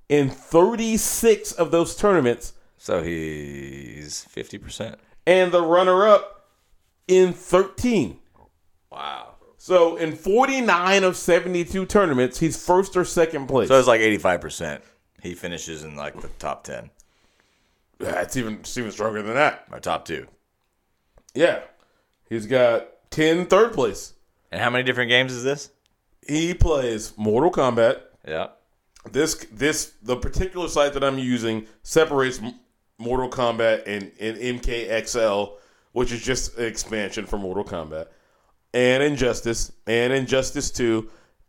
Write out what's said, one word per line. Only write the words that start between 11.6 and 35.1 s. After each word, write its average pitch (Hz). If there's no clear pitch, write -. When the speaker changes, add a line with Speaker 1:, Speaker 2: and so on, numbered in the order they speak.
Speaker 1:
tournaments, 147
he's 160
first 190
or 180
second 160
place. 127
Speaker 2:
So 131
it's 127
like 113
eighty-five 95
percent. 76
He 90
finishes 82
in, 76
like, 73
the 73
top 71
ten. 62
Speaker 1:
Yeah, -
it's 90
even, 110
it's -
even 110
stronger 107
than 107
that. 143
Speaker 2:
Or -
top 82
two. 67
Speaker 1:
Yeah. -
He's 110
got 120
ten 165
third 220
place. 110
Speaker 2:
And 87
how 120
many 123
different 123
games 127
is 120
this? 139
Speaker 1:
He 165
plays 131
Mortal 110
Kombat. 123
Speaker 2:
Yeah. 80
Speaker 1:
This, 151
this, 120
the 123
particular 175
site 143
that 139
I'm 135
using 117
separates 139
M-, 120
Mortal 123
Kombat 117
and, 101
and 110
M 123
K 117
X 110